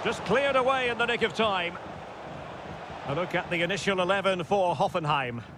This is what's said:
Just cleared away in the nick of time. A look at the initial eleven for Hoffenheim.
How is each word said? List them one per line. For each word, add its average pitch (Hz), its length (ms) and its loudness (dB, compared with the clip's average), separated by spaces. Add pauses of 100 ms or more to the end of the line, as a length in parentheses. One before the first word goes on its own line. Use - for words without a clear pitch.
Just 208 220 -2
cleared 269 320 4
away 254 320 4
in 233 80 -2
the 233 80 2
nick 240 160 0
of 214 120 0
time. 185 440 2 (1300)
A 139 80 -2
look 175 200 -2
at 170 140 -2
the 170 120 0
initial 185 400 0
eleven 185 420 2
for 180 320 2
Hoffenheim. 147 680 0 (160)